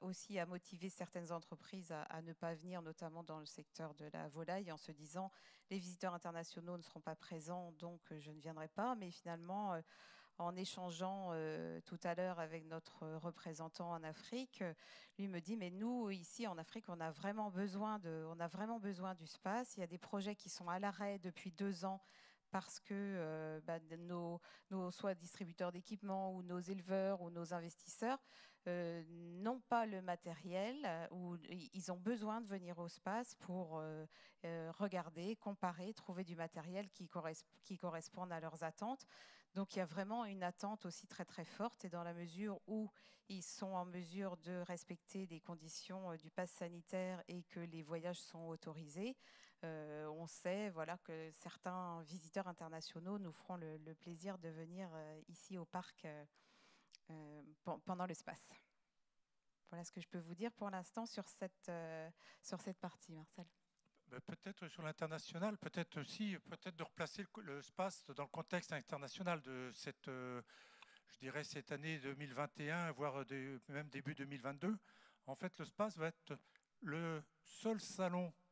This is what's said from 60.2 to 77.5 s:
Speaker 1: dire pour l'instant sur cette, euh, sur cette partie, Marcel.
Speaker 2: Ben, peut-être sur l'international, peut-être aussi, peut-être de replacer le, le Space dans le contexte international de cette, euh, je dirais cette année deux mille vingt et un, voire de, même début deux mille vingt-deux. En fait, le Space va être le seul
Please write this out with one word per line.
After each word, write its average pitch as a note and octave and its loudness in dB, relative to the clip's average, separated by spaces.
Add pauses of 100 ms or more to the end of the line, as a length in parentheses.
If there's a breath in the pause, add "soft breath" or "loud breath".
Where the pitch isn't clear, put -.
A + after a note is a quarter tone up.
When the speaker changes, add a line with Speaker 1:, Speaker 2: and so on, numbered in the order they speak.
Speaker 1:
dire A3 0
pour G3+ -2
l'instant F#3+ -2
sur G3+ -2
cette, - -4
euh, D#3+ -2 (320 loud breath)
sur - -2
cette F#3+ -4
partie, - -6
Marcel. D#3+ -10 (640)
Speaker 2:
Ben, B2+ -6
peut-être - -4
sur - -8
l'international, D#3+ 2
peut-être - 0
aussi, F#3+ 2 (120)
peut-être E3+ -6
de D#3+ -4
replacer F3 0 (120)
le, A3 -6
le C#3+ -4
Space - 2 (100)
dans C#3+ 0
le C#3 -2
contexte - 0
international D#3 0
de B2+ -2
cette, - -6
euh, B2+ -2 (640 loud breath)
je - -20
dirais C3 0
cette C#3+ -2
année D3+ 2
deux C3+ 0
mille C#3 -2
vingt C#3+ 2
et D3 2
un, E3+ 4
voire C#3 4
de, C3+ -2
même D3 0
début C#3 0
deux C#3 -2
mille C#3 -2
vingt-deux. C#3+ 4 (480 loud breath)
En D3+ -2
fait, - -2
le E3 0
Space F#3+ 2
va D#3+ 4
être D3+ -2 (440 loud breath)
le E3 2 (220)
seul A3 2